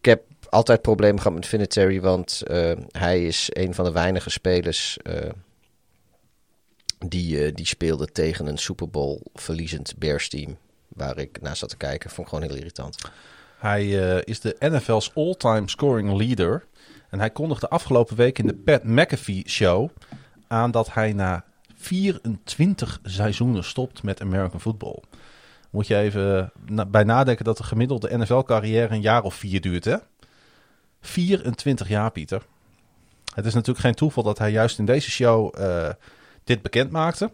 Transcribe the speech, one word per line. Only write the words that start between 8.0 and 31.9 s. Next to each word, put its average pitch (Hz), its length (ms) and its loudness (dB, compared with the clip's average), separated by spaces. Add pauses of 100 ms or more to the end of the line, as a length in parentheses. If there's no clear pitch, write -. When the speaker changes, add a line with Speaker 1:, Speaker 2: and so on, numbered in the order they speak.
Speaker 1:
tegen 78 360 -2
een 73 100 -6
Super 87 320 -8
Bowl 71 300 -4 (140)
verliezend 80 640 -8
Bears 73 320 -2
team, 76 280 -10 (300)
waar 67 300 -8
ik 71 240 -12
naar 73 140 -8
zat - 140 -8
te - 80 -16
kijken. 69 320 -8
Vond - 180 -12
ik - 60 -10
gewoon 78 160 -6
heel 69 100 -8
irritant. 73 380 -14 (600)
Speaker 2:
Hij, 101 580 0
eh, 90 80 0
is 110 160 -8
de - 200 -4
N 151 200 0
F - 80 -4
L's 110 280 0
all-time 113 540 0
scoring 110 480 0
leader... 107 480 0 (440)
En 101 100 -6
hij 110 100 0
kondigde 151 400 -4
afgelopen 123 460 2
week 120 240 4
in 104 80 2
de 101 80 2
Pat - 280 4
McAfee 113 680 0
Show 98 400 2 (580)
aan 117 240 0
dat 113 220 0
hij 110 200 0
na 92 320 -2 (300)
vierentwintig 180 1300 -2
seizoenen 104 600 0
stopt - 400 -6
met 101 180 -4
American 95 400 -2
football. - 360 -6 (720)
Moet 104 180 -2
je 110 100 2
even 98 540 0 (140)
na-, 107 200 -2
bij 104 180 6
nadenken 117 420 6
dat 110 120 2
de - 60 -12
gemiddelde 120 540 0
N 117 80 2
F - 40 -10
L-carrière 110 640 4
een 107 80 -2
jaar 110 220 4
of 95 120 -4
vier 95 260 -4
duurt, 87 240 -2
hè? 113 100 2 (1080)
Vierentwintig 143 880 -2
jaar, 107 220 0